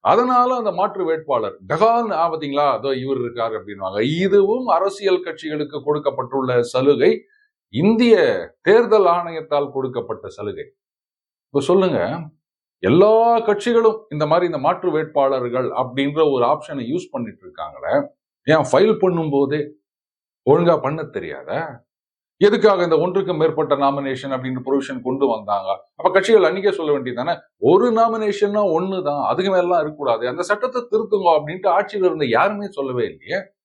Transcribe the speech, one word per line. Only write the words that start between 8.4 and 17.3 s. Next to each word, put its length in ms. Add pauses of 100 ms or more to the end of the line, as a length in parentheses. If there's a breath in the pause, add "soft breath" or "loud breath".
தேர்தல் 440
ஆணையத்தால் 680
கொடுக்கப்பட்ட 560
சலுகை. 360 (800)
இப்ப 160
சொல்லுங்க, 600 (580)
எல்லா 600
கட்சிகளும் 680
இந்த 180
மாதிரி 200
இந்த 120
மாற்று 320
வேட்பாளர்கள் 800
அப்படின்ற 600
ஒரு 120
ஆப்ஷனை 400
யூஸ் 260
பண்ணிட்டு 360